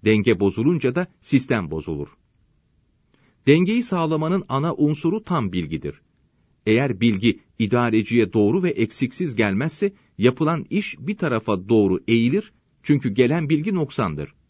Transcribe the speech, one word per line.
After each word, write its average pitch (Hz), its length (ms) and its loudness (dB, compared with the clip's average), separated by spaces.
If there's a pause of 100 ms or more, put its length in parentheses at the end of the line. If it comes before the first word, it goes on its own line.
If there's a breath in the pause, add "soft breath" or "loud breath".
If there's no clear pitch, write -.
Denge 107 360 4
bozulunca 123 540 0
da 180 120 -2 (140)
sistem 127 500 0
bozulur. 76 380 -8 (1400)
Dengeyi 180 360 4
sağlamanın 165 680 -2
ana 139 260 -2
unsuru 160 500 -2
tam 120 280 -2
bilgidir. 78 480 -6 (680)
Eğer 117 340 0
bilgi 110 400 2 (180)
idareciye 113 720 0
doğru 113 300 2
ve 175 80 -2
eksiksiz 131 640 -4
gelmezse 113 580 -2 (260 soft breath)
yapılan 151 520 0
iş - 280 -4
bir 196 180 -8
tarafa 110 520 -4
doğru 104 400 4
eğilir, 120 440 2 (300)
çünkü 135 260 0
gelen 131 400 0
bilgi 160 260 0
noksandır. 92 600 -4 (160)